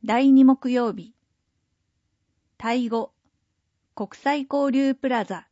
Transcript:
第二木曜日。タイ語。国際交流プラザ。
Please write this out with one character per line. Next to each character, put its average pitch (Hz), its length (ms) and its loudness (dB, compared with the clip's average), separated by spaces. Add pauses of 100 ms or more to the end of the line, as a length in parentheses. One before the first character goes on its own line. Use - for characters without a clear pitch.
第 254 220 2
二 269 140 8
木 262 260 4
曜 240 220 -2
日。 190 220 -14 (1400)
タ 226 160 -6
イ 247 140 -4
語。 220 220 -6 (880)
国 202 180 -10
際 285 340 -6
交 277 220 -2
流 269 240 0
プ 269 140 -8
ラ 233 160 -4
ザ。 175 280 -14